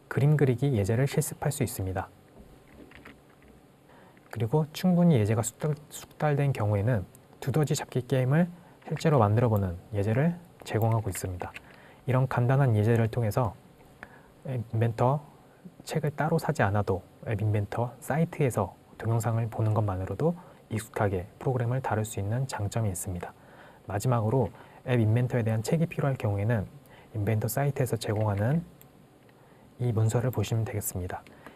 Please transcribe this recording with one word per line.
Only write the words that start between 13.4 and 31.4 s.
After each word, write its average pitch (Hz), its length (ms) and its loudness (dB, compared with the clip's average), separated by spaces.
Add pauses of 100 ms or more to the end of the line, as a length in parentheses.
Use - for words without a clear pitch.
앱 127 160 -4 (100)
인벤터 117 500 2 (600)
책을 147 280 -2
따로 160 280 0
사지 147 240 0
않아도 101 400 0 (240)
앱 107 140 -2
인벤터 107 580 -2
사이트에서 131 760 0 (220)
동영상을 113 520 0
보는 110 240 0
것만으로도 101 640 0 (340)
익숙하게 101 580 -2 (100)
프로그램을 123 440 -2
다룰 110 240 -2
수 - 140 -8
있는 117 280 -2
장점이 104 420 -4
있습니다. 90 440 -8 (520)
마지막으로 110 640 0 (380)
앱 123 120 2
인벤터에 117 440 2
대한 110 180 0
책이 160 240 0
필요할 139 300 -2
경우에는 104 500 -2 (480)
인벤터 107 360 0
사이트에서 135 480 -2
제공하는 107 640 0 (1160)
이 123 120 0
문서를 110 400 2
보시면 113 340 -2
되겠습니다. - 560 -6 (340)